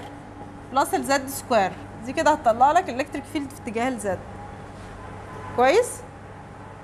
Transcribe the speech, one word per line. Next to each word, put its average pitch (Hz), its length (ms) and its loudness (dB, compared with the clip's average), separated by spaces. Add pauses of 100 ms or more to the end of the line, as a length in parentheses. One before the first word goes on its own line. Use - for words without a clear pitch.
(720)
بلس 277 220 2
الزد 269 340 2
سكوير، 208 440 2 (340)
دي 254 60 -4
كده 302 180 4
هتطلع 269 420 6
لك 349 160 4
الالكتريك 269 440 -4
فيلد 285 180 -2
في - 120 -14
اتجاه 233 260 0
الزد. 202 300 -2 (1400)
كويس؟ 320 320 6 (960)